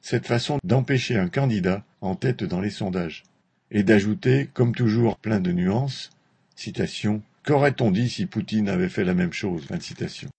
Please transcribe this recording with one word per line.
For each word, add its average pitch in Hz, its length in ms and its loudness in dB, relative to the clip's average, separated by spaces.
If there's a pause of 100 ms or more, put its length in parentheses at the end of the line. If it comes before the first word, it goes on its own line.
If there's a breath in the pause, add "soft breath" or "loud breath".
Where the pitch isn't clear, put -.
cette 117 240 -2
façon 120 380 0
d'empêcher 123 540 2
un 90 100 2
candidat 104 560 0 (160)
en 92 140 -2
tête - 300 -2
dans 90 160 -2
les 101 100 -2
sondages, 90 540 -6 (460)
et 104 120 0
d'ajouter, 107 720 4
comme 120 200 2
toujours 113 420 2
plein 110 240 -2
de 90 120 0
nuances, 101 580 -2 (460)
citation, « 107 640 -4 (220)
Qu'aurait-on 139 460 2
dit 117 180 2
si 98 180 -4
Poutine 107 420 -2
avait 92 200 0
fait 95 160 -2
la 90 100 0
même 90 180 0
chose ? » 87 340 -6
Fin 90 100 -8
de 80 60 -6
citation. - 460 -10 (100)